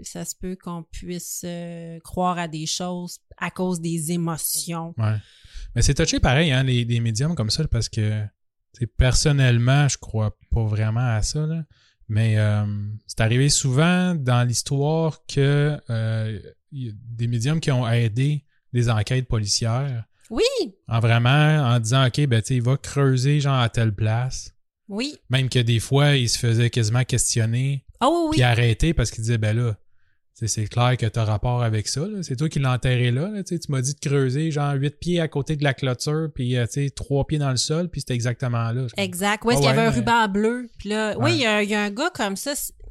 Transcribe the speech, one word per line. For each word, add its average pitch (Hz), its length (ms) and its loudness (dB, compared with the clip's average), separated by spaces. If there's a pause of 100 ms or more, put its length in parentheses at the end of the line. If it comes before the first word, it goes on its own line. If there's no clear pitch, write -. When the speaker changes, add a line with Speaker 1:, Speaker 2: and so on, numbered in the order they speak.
Speaker 1:
ça 170 220 -12
se - 100 -12
peut 185 260 -10
qu'on 170 220 -12
puisse, - 600 -12
euh, 170 540 -12
croire 180 380 -4
à 175 100 -4
des 156 180 -8
choses 180 540 -6 (180)
à 175 140 -6
cause 185 280 -2
des 165 320 -4
émotions. 165 840 -4
Speaker 2:
Ouais. 110 180 0 (600)
Mais 120 60 2
c'est 139 120 4
touché 165 260 0
pareil, 147 320 4
hein, 131 120 2
les, 123 200 2
les 117 160 0
médiums 117 360 0
comme 104 160 -2
ça, 156 160 0
parce 117 220 0
que, 107 320 -2 (520)
tu - 80 -20
sais, 113 60 -2
personnellement, 131 1000 4
je - 100 0
crois 107 380 -4 (160)
pas 117 120 2
vraiment 110 520 0
à 107 60 0
ça, 151 240 -2
là. 160 180 -4 (460)
Mais, 107 300 2
euh, 104 260 2 (420)
c'est - 140 -4
arrivé 123 280 4
souvent 170 680 2
dans 123 300 2
l'histoire 143 840 0
que, 143 520 2 (120)
euh, 110 480 -2 (320)
y 127 180 -8
a - 60 -10
des 117 320 -6
médiums 120 320 0
qui 151 120 0
ont 123 160 2
aidé 120 560 0 (300)
des 120 160 2
enquêtes 123 380 0
policières. 117 800 -2 (260)
Speaker 1:
Oui. 277 120 0 (440)
Speaker 2:
En 113 120 0
vraiment, 117 300 4
en 147 500 4
disant, « 131 280 2
OK, 147 200 0
ben, 113 140 2
tu - 80 -8
sais, 131 60 0
il 123 80 0
va 127 140 2
creuser, 139 600 0
genre, 139 200 0
à 117 100 2
telle 113 240 0
place. » 110 600 -4 (340)
Speaker 1:
Oui. 247 280 -6 (140)
Speaker 2:
Même 131 200 0
que 127 100 2
des 117 200 2
fois, 143 360 4
il 120 140 2
se - 100 -2
faisait 117 320 2
quasiment 117 320 2
questionner 120 840 -2 (140)
Speaker 1:
Ah 254 100 4
oui, 339 60 4 (100)
oui. 311 80 -2
Speaker 2:
puis 127 100 4
arrêter 120 500 2
parce 110 160 0
qu'il - 140 -10
disait, « 117 160 0
Ben 107 160 0
là, 120 180 -2 (640)
tu 117 80 -6
sais, - 20 -2
c'est 104 200 -2
clair 123 300 2
que 113 100 -2
t'as 113 180 0
rapport 123 380 0
avec 110 240 0
ça, 135 200 -4
là. 208 140 -6
C'est 135 140 -6
toi 156 120 -2
qui 156 120 -2
l'as 131 140 2
enterré 123 360 2
là, 135 200 0
là. 208 140 -6
Tu 175 120 -6
sais, 165 40 -4
tu - 120 -8
m'as 131 100 0
dit 143 140 -2
de - 40 -20
creuser, 139 520 0
genre, 143 220 -2
huit 139 260 -2
pieds 170 200 0
à 160 80 0
côté 156 280 -4
de 143 80 -4
la 139 100 2
clôture, 151 600 -2
puis, 127 240 -2
euh, 120 100 0
tu - 60 -8
sais, 143 180 -2
trois 139 340 -2
pieds 151 140 -2
dans 139 120 0
le 127 60 0
sol, 165 320 -2
puis 143 120 -10
c'était - 120 -6
exactement 120 580 -2
là. » 123 140 -4 (120)
Speaker 1:
Exact. 196 480 -2
Où 226 40 2
est-ce 240 80 4
Speaker 2:
Ah - 40 4
Speaker 1:
qu'il - 80 4
y - 20 4
avait 220 100 4
Speaker 2:
ouais, 226 60 4
Speaker 1:
un 220 40 2
Speaker 2:
mais 226 40 0
Speaker 1:
ruban 233 320 2
bleu? 226 500 -2
Puis 202 120 -10
là, 214 280 -2
oui, 226 60 -2
Speaker 2:
Ouais. 330 140 4
Speaker 1:
il 277 40 0
y 240 60 2
a, 208 160 2
il 202 80 -4
y 214 40 0
a 208 80 0
un 208 60 -2
gars 277 240 -2
comme - 220 -4
ça, 285 200 -6
c'est, - 180 -8 (180)